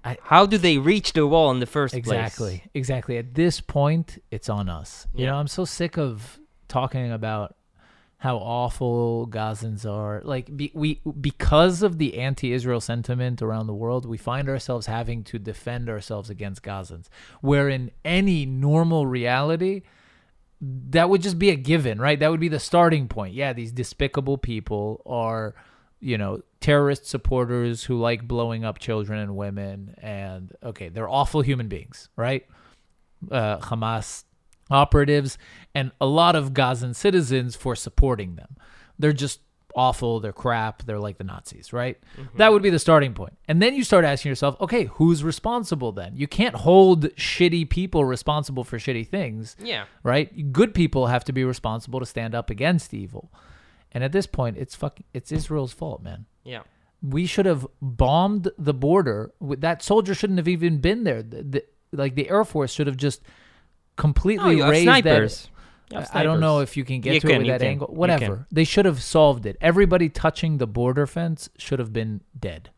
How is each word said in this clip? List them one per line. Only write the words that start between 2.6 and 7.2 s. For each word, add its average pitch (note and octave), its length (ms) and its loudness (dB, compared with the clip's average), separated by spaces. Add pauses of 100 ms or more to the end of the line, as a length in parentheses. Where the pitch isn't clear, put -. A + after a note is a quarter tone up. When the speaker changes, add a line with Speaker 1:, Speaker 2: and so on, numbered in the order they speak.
Speaker 1:
Exactly. B2+ 440 -4
At B2 160 -10
this E3 260 2
point, D3+ 680 0
it's - 180 -8
on G2+ 200 -2
us. - 460 -10
You B2+ 100 -2
Speaker 2:
Yeah. C3 60 0
Speaker 1:
know, C#3 80 -2
I'm D3 100 -4
so F#3 160 -4
sick E3+ 340 -6
of A#2+ 400 -6 (300)
talking B2+ 440 -4
about A2 420 -6 (640)